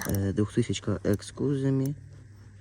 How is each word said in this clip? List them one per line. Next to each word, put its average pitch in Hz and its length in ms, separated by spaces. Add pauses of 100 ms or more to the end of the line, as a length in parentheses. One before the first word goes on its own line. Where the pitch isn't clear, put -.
е, 98 260
двохтисячка 107 600
X - 420
Kuzumi. 135 600 (680)